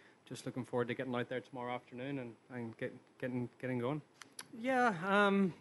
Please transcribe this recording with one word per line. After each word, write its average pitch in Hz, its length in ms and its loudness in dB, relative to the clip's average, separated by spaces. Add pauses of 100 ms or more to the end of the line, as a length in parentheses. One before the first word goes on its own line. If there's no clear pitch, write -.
(280)
just - 180 -12
looking 127 200 -6
forward 120 240 0
to 117 60 -4
getting 127 200 -2
out 120 140 -2
there 127 100 -4
tomorrow 123 340 -8
afternoon 127 460 -6
and, 120 140 -8 (200)
and 117 240 -8
get, - 160 -4 (280)
getting, 123 260 -2 (120)
getting 127 200 -2
going. 143 220 0 (580)
Yeah, 247 340 4 (140)
um, 196 540 6